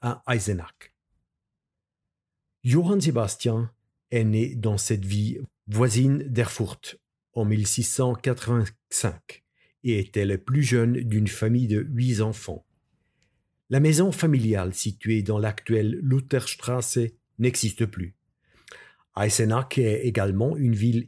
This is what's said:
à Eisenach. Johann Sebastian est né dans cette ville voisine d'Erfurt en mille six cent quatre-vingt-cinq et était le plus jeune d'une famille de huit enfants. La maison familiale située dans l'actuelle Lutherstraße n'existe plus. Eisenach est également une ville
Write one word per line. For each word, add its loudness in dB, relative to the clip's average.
à -6
Eisenach. -4
Johann 4
Sebastian 0
est 2
né 0
dans 0
cette -2
ville -2
voisine 2
d'Erfurt -4
en -2
mille 2
six 0
cent 0
quatre-vingt-cinq -4
et 2
était -2
le 0
plus 0
jeune 2
d'une 0
famille 0
de 2
huit 0
enfants. -4
La 4
maison 4
familiale 2
située -2
dans -2
l'actuelle 0
Lutherstraße -2
n'existe 0
plus. -8
Eisenach 0
est 2
également 0
une 2
ville 0